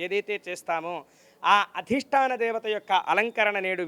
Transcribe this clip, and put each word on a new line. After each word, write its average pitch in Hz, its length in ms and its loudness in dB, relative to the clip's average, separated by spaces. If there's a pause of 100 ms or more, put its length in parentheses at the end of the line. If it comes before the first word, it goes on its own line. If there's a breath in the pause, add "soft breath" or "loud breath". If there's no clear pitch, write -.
ఏదైతే 202 300 -4 (120)
చేస్తామో, 175 480 -4 (480 soft breath)
ఆ 185 140 6 (240)
అధిష్టాన 269 500 0 (140)
దేవత 226 200 -4 (100)
యొక్క 202 160 -8 (220)
అలంకరణ 208 540 2
నేడు 180 200 -2